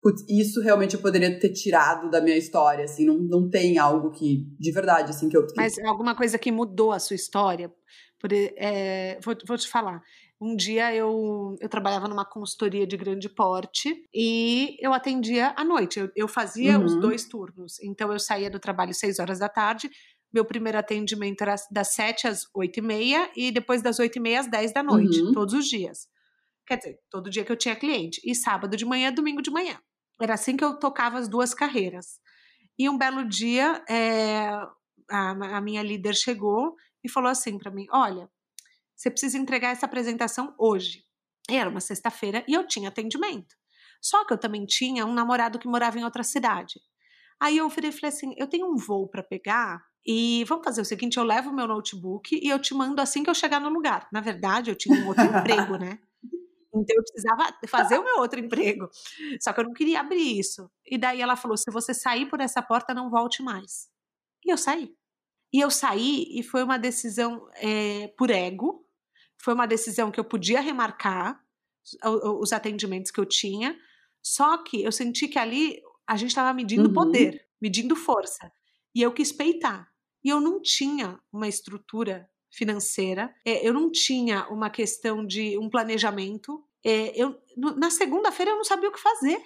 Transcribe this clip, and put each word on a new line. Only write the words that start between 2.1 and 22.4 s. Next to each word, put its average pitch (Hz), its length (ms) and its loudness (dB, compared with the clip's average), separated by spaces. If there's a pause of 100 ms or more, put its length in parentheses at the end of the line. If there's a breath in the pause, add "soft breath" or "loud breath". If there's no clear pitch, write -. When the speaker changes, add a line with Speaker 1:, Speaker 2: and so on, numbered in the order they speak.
Speaker 1:
minha 160 160 6
história", 147 480 4
assim, 151 200 0
não, 156 140 6
não 175 320 4
tem 180 260 4
algo 151 360 4
que, 143 340 0 (100)
de 160 140 -2
verdade, 165 400 4
assim, 156 180 0
que 160 80 6
eu, - 80 8
que - 120 -8
Speaker 2:
Mas 220 240 2
alguma 220 340 0
coisa 233 240 2
que 240 140 0
mudou 220 400 2
a 190 80 0
sua - 160 -4
história? 175 560 0 (480 soft breath)
Por 196 120 0
e-, 202 240 2
é, 190 640 -2
vou, 226 160 -4 (100)
vou 240 120 -4
te - 100 -4
falar. 190 320 -2 (400 soft breath)
Um 226 140 -4
dia 220 400 0
eu, 214 680 -2
eu 214 80 -8
trabalhava 196 400 -2
numa 202 160 -4
consultoria 202 600 -4
de 185 100 -6
grande 196 320 -6
porte 196 760 -2 (100)
e 233 680 2
eu 262 120 0
atendia 254 640 0
à 302 80 -2
noite. 262 340 0
Eu, 196 160 -4
eu 214 140 -2
fazia 214 500 4
os 175 140 4
Speaker 1:
Uhum. 170 80 2
Speaker 2:
dois 226 260 2
turnos. 185 560 -14
Então, 208 300 -4
eu 208 60 -2
saía 202 320 -2
do 196 80 -10
trabalho 185 340 -2
seis 196 260 -2
horas 185 200 -4
da 202 100 -2
tarde, 220 420 -2 (420 soft breath)
meu 220 120 4
primeiro 220 340 -2
atendimento 208 640 -2
era 202 120 2 (160)
das 202 240 0
sete 226 320 -2
às 214 280 -4